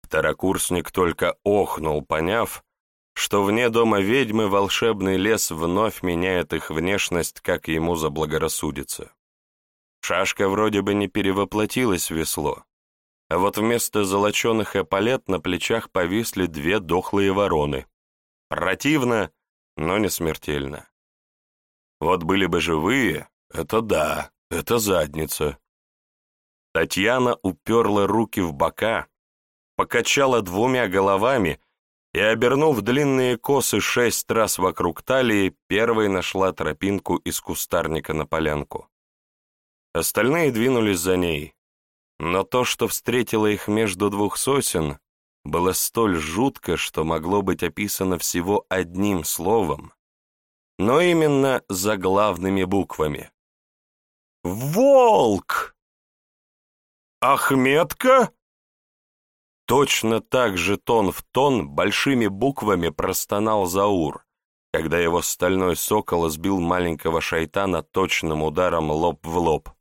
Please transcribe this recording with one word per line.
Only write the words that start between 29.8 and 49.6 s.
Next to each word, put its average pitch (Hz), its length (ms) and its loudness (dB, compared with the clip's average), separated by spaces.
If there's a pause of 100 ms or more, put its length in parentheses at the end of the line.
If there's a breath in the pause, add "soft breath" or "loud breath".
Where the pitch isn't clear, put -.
двумя 113 460 0
головами 98 720 2 (540)
и, - 60 -2
обернув 120 600 2
длинные 127 560 0
косы 120 440 0
шесть - 500 0
раз 110 280 0
вокруг 87 420 -2
талии, 110 540 0 (120)
первой 110 400 2
нашла 95 460 0
тропинку 87 640 -4
из - 240 -6
кустарника 78 720 -4
на 78 120 -4
полянку. 78 640 -4 (1040)
Остальные 127 580 2
двинулись 113 480 2
за 92 180 2
ней, 80 380 -2 (640)
но 90 240 0
то, 127 200 0
что - 240 -2
встретило 113 600 0
их 104 200 -2
между 104 420 0
двух 101 280 -2
сосен, 92 600 -2 (440)
было 85 300 0
столь 107 420 0
жутко, 85 600 -2
что - 260 -4
могло 82 380 -2
быть 90 220 -2
описано 95 560 -4
всего 95 500 -2
одним 92 540 -2
словом, 87 680 -2 (840)